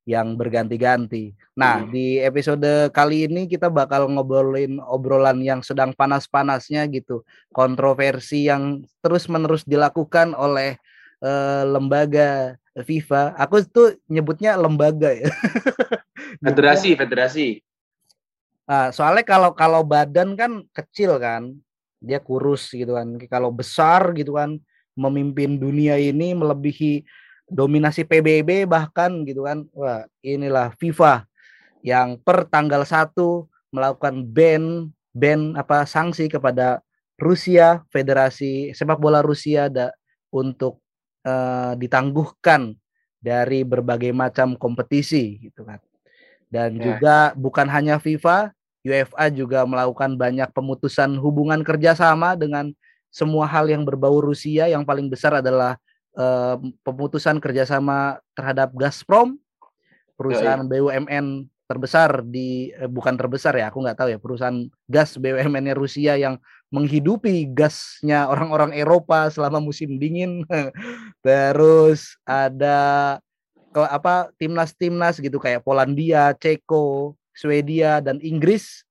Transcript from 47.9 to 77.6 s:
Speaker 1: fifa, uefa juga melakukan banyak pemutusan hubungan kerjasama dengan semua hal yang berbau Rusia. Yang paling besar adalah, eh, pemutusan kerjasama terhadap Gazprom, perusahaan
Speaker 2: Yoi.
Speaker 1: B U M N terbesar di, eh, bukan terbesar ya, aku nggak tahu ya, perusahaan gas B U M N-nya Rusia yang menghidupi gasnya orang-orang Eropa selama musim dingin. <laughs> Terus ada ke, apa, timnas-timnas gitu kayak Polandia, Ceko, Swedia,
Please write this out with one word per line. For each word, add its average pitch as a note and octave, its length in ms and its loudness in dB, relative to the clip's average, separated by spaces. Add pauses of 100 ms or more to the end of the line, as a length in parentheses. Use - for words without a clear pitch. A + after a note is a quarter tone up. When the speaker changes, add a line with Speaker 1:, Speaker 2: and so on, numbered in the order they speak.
Speaker 1:
fifa, E3+ 560 0 (280)
uefa C3+ 480 -2
juga C3+ 340 -2
melakukan B2+ 520 -2
banyak B2+ 360 -2
pemutusan C3+ 680 -2
hubungan D3 440 0
kerjasama D#3+ 760 2
dengan D3 360 -4 (380)
semua D#3 360 0
hal D3+ 200 0
yang D3+ 180 0
berbau C#3 380 2
Rusia. D3+ 460 -2
Yang D3+ 180 0
paling C#3+ 220 -2
besar C#3+ 280 0
adalah, B2+ 400 0 (360)
eh, B2+ 440 -2 (260)
pemutusan C#3+ 560 -4
kerjasama C#3 800 -2 (160)
terhadap C3 400 -2
Gazprom, G3 600 2 (800)
perusahaan C3 460 -2
Speaker 2:
Yoi. C3 80 -8
Speaker 1:
B C3 100 -4
U C#3 120 0
M C3+ 160 -4
N C#3+ 220 -4 (360)
terbesar C3 640 0
di, B2+ 480 -6
eh, C3 140 -10
bukan B2 260 -2
terbesar C3 400 -2
ya, A2 160 -2
aku A2 100 -12
nggak B2+ 160 -4
tahu C3 140 -2
ya, A2 80 -4
perusahaan B2 400 -6 (280)
gas D3 300 0
B C3 140 -4
U C3 80 -2
M D3 160 0
N-nya C#3 240 -4
Rusia C#3+ 400 -2
yang C3 240 -4 (260)
menghidupi D3+ 800 0
gasnya D3 800 0
orang-orang D3+ 480 0
Eropa D#3 560 2
selama D3+ 300 -2
musim D3 360 -6
dingin. F3 540 -4
<laughs> G#3 720 -8
Terus D3+ 1040 4
ada C#3+ 920 0 (520)
ke, D3+ 100 -2
apa, D3+ 560 0
timnas-timnas E3+ 840 -2
gitu C#3 180 -6
kayak B2 240 -2
Polandia, C#3+ 720 2
Ceko, D3 800 -2 (180)
Swedia, D3+ 680 0